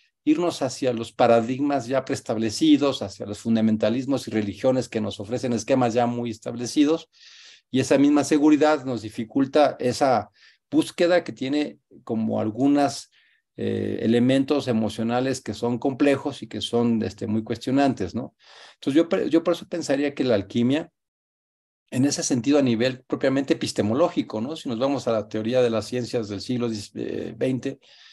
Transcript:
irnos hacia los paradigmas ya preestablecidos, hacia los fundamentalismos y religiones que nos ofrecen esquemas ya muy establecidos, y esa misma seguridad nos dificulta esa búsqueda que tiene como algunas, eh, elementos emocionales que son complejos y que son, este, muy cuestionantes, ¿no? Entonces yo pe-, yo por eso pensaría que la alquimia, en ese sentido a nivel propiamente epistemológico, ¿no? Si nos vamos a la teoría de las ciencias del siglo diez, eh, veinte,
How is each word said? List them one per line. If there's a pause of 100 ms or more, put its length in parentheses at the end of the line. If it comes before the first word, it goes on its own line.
(260)
irnos
hacia
los
paradigmas
ya
preestablecidos,
hacia
los
fundamentalismos
y
religiones
que
nos
ofrecen
esquemas
ya
muy
establecidos, (600)
y
esa
misma
seguridad
nos
dificulta
esa (420)
búsqueda
que
tiene (260)
como
algunas, (460)
eh,
elementos
emocionales
que
son
complejos
y
que
son,
este,
muy
cuestionantes,
¿no? (420)
Entonces
yo
pe-,
yo
por
eso
pensaría
que
la
alquimia, (1040)
en
ese
sentido
a
nivel
propiamente
epistemológico,
¿no?
Si
nos
vamos
a
la
teoría
de
las
ciencias
del
siglo
diez,
eh,
veinte, (340)